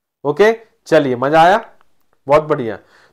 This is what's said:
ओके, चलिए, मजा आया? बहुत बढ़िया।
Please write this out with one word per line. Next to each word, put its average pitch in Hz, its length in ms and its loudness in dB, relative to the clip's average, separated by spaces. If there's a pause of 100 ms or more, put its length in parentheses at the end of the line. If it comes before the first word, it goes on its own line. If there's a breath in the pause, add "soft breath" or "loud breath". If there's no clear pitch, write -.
(240)
ओके, 190 300 0 (320)
चलिए, 143 300 0
मजा 147 260 0
आया? 196 220 2 (600)
बहुत 147 180 2
बढ़िया। 131 340 -6 (340 soft breath)